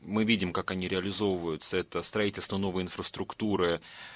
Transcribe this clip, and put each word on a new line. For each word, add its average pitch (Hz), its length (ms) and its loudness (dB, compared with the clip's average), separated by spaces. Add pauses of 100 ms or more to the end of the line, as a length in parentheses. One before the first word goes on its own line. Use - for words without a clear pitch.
мы 107 220 2
видим, 98 280 4
как 92 200 -2
они 92 160 -2
реализовываются. 92 880 0
Это 90 260 0
строительство 101 560 -2
новой 92 240 0
инфраструктуры, 90 960 0 (360)